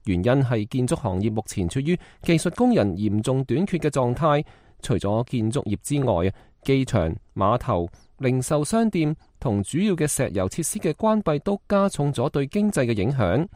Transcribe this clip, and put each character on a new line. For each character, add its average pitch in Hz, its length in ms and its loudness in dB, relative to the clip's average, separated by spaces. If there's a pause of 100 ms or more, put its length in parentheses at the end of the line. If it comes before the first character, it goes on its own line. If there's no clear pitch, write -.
原 90 140 0
因 123 260 4
係 117 220 0
建 127 200 -2
築 165 100 0
行 95 260 -2
業 110 100 0
目 107 140 -4
前 95 200 -2
處 85 140 -2
於 165 180 0 (240)
技 175 140 4
術 165 180 -2
工 247 200 2
人 101 220 2
嚴 104 260 0
重 131 220 0
短 131 220 0
缺 180 120 -2
嘅 156 100 -2
狀 127 260 0
態。 147 300 2 (380)
除 - 160 0
咗 104 320 0
建 110 200 0
築 127 140 -2
業 101 160 -4
之 143 240 -2
外， 95 300 2 (300)
機 135 200 2
場、 82 300 0 (220)
碼 101 200 2
頭、 90 320 -2 (300)
零 127 240 0
售 151 220 0
商 226 260 0
店 156 240 0 (240)
同 101 240 0
主 - 160 -4
要 202 160 2
嘅 147 140 0
石 135 220 -2
油 95 180 0
設 - 140 -6 (100)
施 214 80 -8
嘅 160 140 0
關 220 280 0
閉 151 180 0
都 202 280 -2
加 196 200 4
重 147 240 -2
咗 135 180 -2
對 143 180 0
經 208 200 0
濟 139 180 0
嘅 117 100 2
影 98 160 2
響。 123 440 2